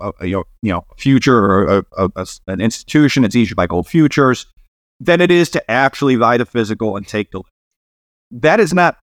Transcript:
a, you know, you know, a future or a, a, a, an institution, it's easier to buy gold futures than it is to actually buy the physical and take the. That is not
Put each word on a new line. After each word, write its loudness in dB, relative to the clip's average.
a, -12
you -4
know, -4
you -2
know, -8
a -20
future 2
or 2
a, 0
a, -2
a, -8
an -6
institution, 0
it's -2
easier 2
to -12
buy 0
gold -4
futures 0
than 0
it 2
is 2
to -6
actually 0
buy 2
the -2
physical -4
and -12
take -6
the. -12
That 2
is 0
not 0